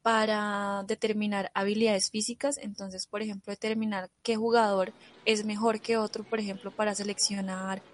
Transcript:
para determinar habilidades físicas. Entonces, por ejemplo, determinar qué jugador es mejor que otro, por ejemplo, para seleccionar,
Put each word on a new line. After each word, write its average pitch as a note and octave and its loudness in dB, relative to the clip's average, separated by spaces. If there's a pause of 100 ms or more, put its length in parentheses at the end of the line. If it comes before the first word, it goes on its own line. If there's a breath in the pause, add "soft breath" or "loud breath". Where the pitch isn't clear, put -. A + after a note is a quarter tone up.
para G#3 0
determinar G#3 0
habilidades G#3 2
físicas. A#3+ -2
Entonces, G3 -10
por G#3 -6
ejemplo, G3+ -8
determinar G#3+ -2 (140)
qué A3+ 0
jugador G#3+ 4 (320 soft breath)
es G#3+ 2
mejor G#3+ 2
que A3+ 0
otro, G#3+ -2
por A3 -2
ejemplo, G3 -6
para G#3 0
seleccionar, G3 -2 (120)